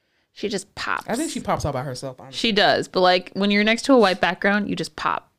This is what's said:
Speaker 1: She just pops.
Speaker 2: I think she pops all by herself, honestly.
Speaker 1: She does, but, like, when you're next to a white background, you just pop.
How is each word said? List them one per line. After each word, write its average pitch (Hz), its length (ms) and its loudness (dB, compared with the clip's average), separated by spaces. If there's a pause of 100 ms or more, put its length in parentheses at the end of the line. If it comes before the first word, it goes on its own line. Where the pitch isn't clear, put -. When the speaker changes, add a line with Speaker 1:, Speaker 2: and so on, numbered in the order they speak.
(320)
Speaker 1:
She - 160 -8
just - 260 -8
pops. - 340 -6
Speaker 2:
I 196 60 -2
think 294 160 -4
she 247 100 -8
pops 165 240 -4
all 151 80 -2
by 131 100 -6
herself, 131 380 -12
honestly. 131 160 -16
Speaker 1:
She 233 160 0
does, 151 360 4
but, - 120 -2
like, 180 340 4
when 202 160 0
you're 208 140 2
next 226 180 0
to 277 120 4
a 254 40 8
white 190 220 4
background, 202 480 0
you 175 80 -4
just 165 200 -10
pop. - 420 -4